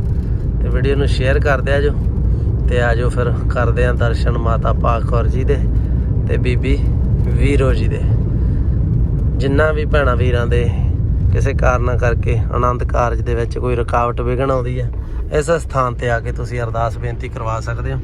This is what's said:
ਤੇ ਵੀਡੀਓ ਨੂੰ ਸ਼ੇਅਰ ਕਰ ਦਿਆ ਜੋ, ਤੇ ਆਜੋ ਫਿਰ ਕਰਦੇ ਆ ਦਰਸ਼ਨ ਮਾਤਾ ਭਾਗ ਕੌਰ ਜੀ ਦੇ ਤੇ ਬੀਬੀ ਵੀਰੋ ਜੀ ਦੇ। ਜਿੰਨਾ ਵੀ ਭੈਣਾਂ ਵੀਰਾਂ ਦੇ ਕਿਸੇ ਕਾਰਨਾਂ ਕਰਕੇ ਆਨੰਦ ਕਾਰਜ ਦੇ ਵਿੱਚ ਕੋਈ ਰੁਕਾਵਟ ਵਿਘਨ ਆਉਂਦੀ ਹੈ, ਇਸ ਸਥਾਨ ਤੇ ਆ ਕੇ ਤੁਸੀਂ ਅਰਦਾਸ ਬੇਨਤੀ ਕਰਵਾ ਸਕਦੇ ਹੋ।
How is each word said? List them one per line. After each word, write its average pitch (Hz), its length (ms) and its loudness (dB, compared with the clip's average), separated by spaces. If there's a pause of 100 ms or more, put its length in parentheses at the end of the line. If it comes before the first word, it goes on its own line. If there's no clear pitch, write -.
(640)
ਤੇ - 60 0
ਵੀਡੀਓ 131 280 2
ਨੂੰ 139 120 2
ਸ਼ੇਅਰ 131 320 2
ਕਰ 139 200 2
ਦਿਆ 139 200 0
ਜੋ, 143 120 2 (760)
ਤੇ 123 140 2
ਆਜੋ 120 260 2
ਫਿਰ 120 240 0 (180)
ਕਰਦੇ 120 360 0
ਆ 123 80 2
ਦਰਸ਼ਨ 120 440 2
ਮਾਤਾ 117 340 0
ਭਾਗ 117 340 0
ਕੌਰ 117 200 2
ਜੀ - 180 0
ਦੇ 139 140 2 (720)
ਤੇ 120 80 0
ਬੀਬੀ 120 400 2 (520)
ਵੀਰੋ 135 460 2
ਜੀ 135 140 0
ਦੇ। - 120 -2 (1400)
ਜਿੰਨਾ 143 340 2
ਵੀ 151 120 -2
ਭੈਣਾਂ 143 320 2
ਵੀਰਾਂ 120 300 2
ਦੇ 117 180 2 (680)
ਕਿਸੇ - 220 2
ਕਾਰਨਾਂ 123 440 0
ਕਰਕੇ 120 380 0 (180)
ਆਨੰਦ 120 300 -2
ਕਾਰਜ 120 360 0
ਦੇ 117 140 -2
ਵਿੱਚ 117 240 -4
ਕੋਈ 123 180 -2
ਰੁਕਾਵਟ 120 440 -2
ਵਿਘਨ 123 300 -2
ਆਉਂਦੀ 123 300 -2
ਹੈ, 120 100 -4 (420)
ਇਸ 147 200 0
ਸਥਾਨ 127 420 -2
ਤੇ 120 160 -4
ਆ 117 100 0
ਕੇ 120 120 -6
ਤੁਸੀਂ 117 300 -6
ਅਰਦਾਸ 113 360 -4
ਬੇਨਤੀ 117 300 -6
ਕਰਵਾ 113 320 -6
ਸਕਦੇ 117 320 -6
ਹੋ। 131 120 -4